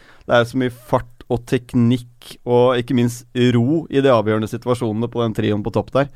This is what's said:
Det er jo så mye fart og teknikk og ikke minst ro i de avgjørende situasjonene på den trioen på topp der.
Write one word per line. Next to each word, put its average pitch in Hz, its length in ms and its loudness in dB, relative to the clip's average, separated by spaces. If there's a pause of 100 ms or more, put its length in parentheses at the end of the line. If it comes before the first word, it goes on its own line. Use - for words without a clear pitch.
(260)
Det - 80 0
er 120 100 6
jo 120 80 -6
så 131 60 -6
mye 127 140 -2
fart 123 340 -4 (240)
og 120 160 -4
teknikk 123 920 -2 (100)
og 123 300 4
ikke 123 180 -4
minst 120 300 -2 (300)
ro 131 360 0
i 139 120 2
de 135 80 4
avgjørende 110 400 0
situasjonene 120 600 -4
på 120 140 -4
den 110 100 -2
trioen 104 300 -2
på 113 80 -6
topp 104 200 -2
der. 135 240 0